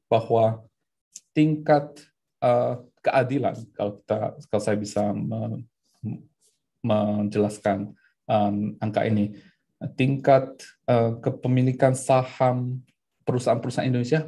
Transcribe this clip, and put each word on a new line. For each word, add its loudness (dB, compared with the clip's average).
bahwa 2
tingkat, 2
eh, 2
keadilan, 0
kalau -4
kita, -4
kalau -2
saya 0
bisa -2
me-, -6
menjelaskan, -2
em, 0
angka -2
ini, 0
tingkat, 4
eh, 2
kepemilikan 2
saham 0
perusahaan-perusahaan -2
Indonesia 0